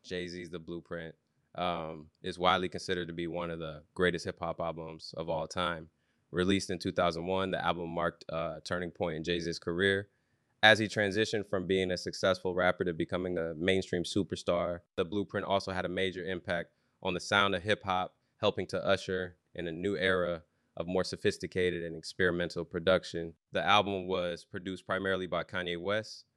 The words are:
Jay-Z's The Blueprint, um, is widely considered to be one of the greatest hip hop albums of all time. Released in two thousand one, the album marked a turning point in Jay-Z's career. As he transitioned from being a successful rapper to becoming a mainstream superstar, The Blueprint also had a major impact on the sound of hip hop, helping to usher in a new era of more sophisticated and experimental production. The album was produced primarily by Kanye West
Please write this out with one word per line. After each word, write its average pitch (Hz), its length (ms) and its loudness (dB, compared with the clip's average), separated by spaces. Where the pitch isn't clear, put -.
Jay-Z's 87 480 -8
The 87 80 -8
Blueprint, 82 560 -10
um, 82 520 -4
is 87 160 -8
widely 90 320 4
considered 87 380 -4
to 82 80 -10
be 85 140 -4
one 85 240 -4
of 82 80 -6
the 78 240 -8
greatest 87 300 2
hip - 160 -8
hop 82 200 -4
albums 82 560 -6
of 82 120 -4
all 80 180 -2
time. 85 420 -2
Released 92 380 2
in 90 100 -2
two 95 100 -2
thousand 85 360 0
one, 95 260 0
the - 120 -2
album 85 260 0
marked 85 380 -2
a 80 360 -4
turning 87 260 -4
point 82 280 -2
in 80 40 -6
Jay-Z's 85 380 -2
career. 98 480 2
As 107 160 10
he 104 80 0
transitioned 104 600 0
from 90 200 -2
being 95 240 4
a 90 40 0
successful 92 560 0
rapper 90 300 2
to 87 100 0
becoming 90 460 -2
a 82 160 -2
mainstream 90 480 2
superstar, 87 760 0
The 92 80 0
Blueprint 98 420 -2
also 98 240 0
had 90 140 -2
a 90 40 -2
major 92 360 -2
impact 87 460 -2
on 95 100 0
the 87 60 -2
sound 101 340 4
of 87 80 -2
hip 104 220 0
hop, 92 320 0
helping 98 260 2
to 92 180 -4
usher 92 520 0
in 85 140 -4
a 82 40 -4
new 92 240 0
era 87 460 2
of 85 80 -6
more 92 180 2
sophisticated 90 800 0
and 82 140 -6
experimental 87 680 0
production. 85 720 0
The 87 120 0
album 98 420 4
was 90 380 -2
produced 92 420 -8
primarily 95 400 0
by 85 160 -2
Kanye 87 380 -4
West 101 460 -4